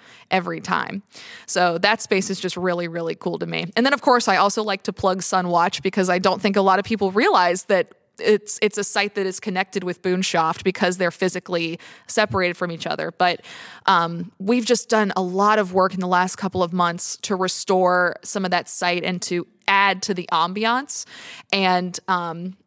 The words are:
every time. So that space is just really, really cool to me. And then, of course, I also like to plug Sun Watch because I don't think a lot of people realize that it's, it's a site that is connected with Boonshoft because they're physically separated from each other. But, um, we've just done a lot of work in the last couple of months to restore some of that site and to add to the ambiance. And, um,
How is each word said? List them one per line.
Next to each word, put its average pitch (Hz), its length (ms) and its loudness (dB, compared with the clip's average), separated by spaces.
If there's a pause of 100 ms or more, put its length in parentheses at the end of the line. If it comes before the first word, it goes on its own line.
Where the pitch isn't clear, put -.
(300)
every 175 320 -2
time. 180 400 -4 (460)
So 175 320 2
that 202 200 2
space 190 300 0
is 190 100 -4
just 180 180 -4
really, 175 300 -2
really 170 280 -6
cool 170 240 -6
to 170 80 -6
me. 165 180 -4 (100)
And 240 120 2
then, 277 60 0
of 277 80 0
course, 247 260 4
I 196 80 4
also 202 260 2
like 202 220 -4
to 196 100 -4
plug 185 300 0
Sun 180 240 0
Watch 175 340 2
because 190 280 0
I 180 100 2
don't 190 200 2
think 202 160 0
a 202 60 4
lot 190 160 6
of 196 80 -2
people 202 260 0
realize 190 520 2
that 185 300 0 (280)
it's, - 400 2
it's 208 160 0
a 202 60 -2
site 202 320 -2
that 196 100 -2
is 185 140 -4
connected 185 460 -4
with 175 160 -6
Boonshoft 180 640 0
because 180 320 0
they're 180 120 0
physically 175 720 -4 (280)
separated 190 500 0
from 175 120 -4
each 165 160 -8
other. 160 320 -4
But, 180 220 2 (460)
um, 170 540 2
we've 226 260 0
just - 240 0
done 214 260 2
a 185 60 0
lot 196 360 2
of 190 160 0
work 190 200 2
in 185 80 -4
the 180 60 -2
last 180 280 2
couple 185 260 -4
of 170 120 -2
months 175 480 -2
to 196 160 -2
restore 180 840 2
some - 220 -4
of 180 80 -2
that 175 160 0
site 175 380 -2
and 180 160 -4
to 175 260 -4 (220)
add 196 320 4
to 214 120 -2
the 175 200 -8
ambiance. 214 720 -2 (480)
And, 185 440 2 (120)
um, 175 580 -4